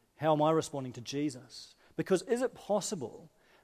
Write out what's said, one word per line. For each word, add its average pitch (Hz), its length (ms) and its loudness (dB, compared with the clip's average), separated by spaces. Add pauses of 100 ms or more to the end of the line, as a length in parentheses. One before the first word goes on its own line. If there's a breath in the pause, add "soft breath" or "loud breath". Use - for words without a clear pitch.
(160)
How 156 180 4
am 151 80 4
I 151 80 6
responding 143 440 0
to 123 60 -14
Jesus?" 127 720 -6 (220 soft breath)
Because 170 260 2
is 240 200 0
it 247 120 0
possible 170 760 -4 (340 soft breath)